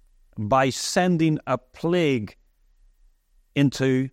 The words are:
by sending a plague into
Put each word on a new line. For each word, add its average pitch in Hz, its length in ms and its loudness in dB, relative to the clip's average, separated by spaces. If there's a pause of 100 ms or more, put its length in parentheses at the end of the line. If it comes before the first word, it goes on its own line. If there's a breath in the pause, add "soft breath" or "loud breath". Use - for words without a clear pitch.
(380)
by 131 320 2
sending 160 800 0
a 131 100 -2
plague 151 800 -2 (1160)
into 131 580 0